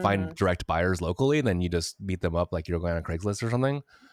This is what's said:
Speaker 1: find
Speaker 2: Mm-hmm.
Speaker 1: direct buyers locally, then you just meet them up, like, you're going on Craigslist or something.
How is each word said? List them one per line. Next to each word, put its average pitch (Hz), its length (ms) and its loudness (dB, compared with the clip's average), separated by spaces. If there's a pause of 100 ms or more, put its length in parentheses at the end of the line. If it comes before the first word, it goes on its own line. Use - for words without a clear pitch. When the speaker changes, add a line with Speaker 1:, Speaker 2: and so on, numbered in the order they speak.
Speaker 1:
find 101 240 2
Speaker 2:
Mm-hmm. 82 80 -8
Speaker 1:
direct 90 320 0
buyers 87 360 2
locally, 135 380 2
then 98 200 2
you 90 80 0
just 85 320 -2
meet 95 200 -4
them 85 160 0
up, 87 160 0
like, 85 160 -4
you're 87 100 0
going 85 160 -2
on 82 80 -2
Craigslist 95 400 -4
or 117 80 -2
something. 135 320 0 (300)